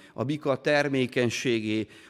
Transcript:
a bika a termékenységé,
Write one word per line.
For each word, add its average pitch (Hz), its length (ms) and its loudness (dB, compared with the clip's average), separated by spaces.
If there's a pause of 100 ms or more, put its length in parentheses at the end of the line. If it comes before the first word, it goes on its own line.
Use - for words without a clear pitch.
(120)
a 113 120 -4
bika 147 260 -2
a 131 100 -2
termékenységé, 123 1300 0 (240)